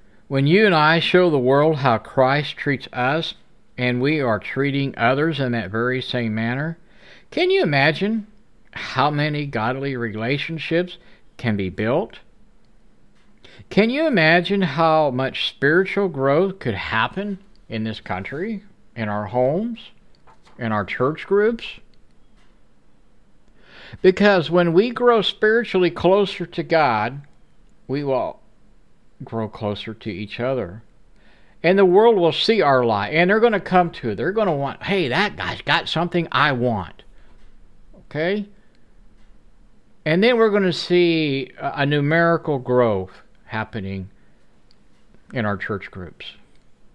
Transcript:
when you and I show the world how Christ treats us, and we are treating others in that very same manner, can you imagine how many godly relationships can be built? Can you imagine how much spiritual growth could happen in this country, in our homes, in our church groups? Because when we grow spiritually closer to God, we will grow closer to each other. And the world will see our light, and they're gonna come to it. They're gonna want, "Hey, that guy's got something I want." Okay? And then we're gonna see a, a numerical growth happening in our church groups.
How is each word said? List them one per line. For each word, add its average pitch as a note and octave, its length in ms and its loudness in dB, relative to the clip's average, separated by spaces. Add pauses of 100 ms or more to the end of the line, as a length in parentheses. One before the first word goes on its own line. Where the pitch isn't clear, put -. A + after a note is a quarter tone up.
(260)
when C#3 200 0
you F#3+ 180 6
and F#3+ 100 4
I D#3 260 4
show F3+ 280 4
the D3+ 100 2
world C#3 380 4
how B2 220 2
Christ C#3 580 0
treats C#3 360 -4
us, C#3 420 -4 (440)
and B2 240 0
we D3+ 180 0
are A#2 180 0
treating C#3 600 -2
others C#3 420 0
in B2 120 -2
that G#2 180 -4
very B2 320 -2
same A#2 320 -4
manner, C3 440 -4 (520)
can F4+ 200 0
you F#4+ 120 2
imagine E3 640 0 (460)
how - 380 -2
many D3 360 -2
godly C3 500 -4
relationships C#3+ 1000 -4 (380)
can A2 200 -2
be F#2+ 140 -2
built? C3 480 -4 (1500)
Can A3 180 2
you C#4+ 180 0
imagine F3+ 560 2
how D#3 480 2
much B2+ 380 -4
spiritual F#3 600 0
growth D#3 500 0
could A2+ 160 -4
happen F#3 640 -4 (300)
in A2 160 -6
this A2 160 -8
country, D#3 640 -8 (320)
in A2 140 -6
our G#2 180 -4
homes, D3 640 -2 (680)
in A2+ 140 -4
our G#2 120 -2
church C#3 420 -4
groups? G#3+ 540 -2 (2250)
Because F#3+ 480 4
when E3+ 220 2
we G#3+ 180 4
grow A#3 320 2
spiritually G#3+ 680 0
closer F#3 540 0
to E3+ 180 -8
God, C#3 600 0 (640)
we C#3+ 160 -4
will B2 360 -2 (840)
grow A2+ 240 -6
closer G#2 460 -8
to - 160 -12
each G2 300 -10
other. A#2 420 -6 (800)
And F#3 160 4
the G3+ 60 8
world G#3 320 6
will E3+ 160 4
see G#3+ 300 2
our C3+ 220 4
light, G#2 260 0
and E3+ 180 2
they're G#3+ 100 4
gonna G#3+ 220 2
come F3+ 300 2
to A#2+ 200 -6
it. G2+ 40 -2
They're C3 180 -4
gonna G#3 220 0
want, C#3 300 -6
"Hey, F3+ 240 -2
that G3 280 -2
guy's - 240 -8
got D#3 280 0
something E3+ 440 -2
I C#3+ 200 2
want." A#2 500 -4 (1040)
Okay? F#3+ 400 -4 (1600)
And E3+ 180 2
then A#3+ 140 4
we're A3+ 120 4
gonna G3 220 4
see D#3+ 880 2
a, C#3+ 220 -4
a C#3 40 2
numerical D#3 720 2
growth A#2+ 540 2 (320)
happening G2 640 -8 (1300)
in A#2+ 100 -2
our G2+ 140 -2
church G2 320 -8
groups. - 440 -16 (600)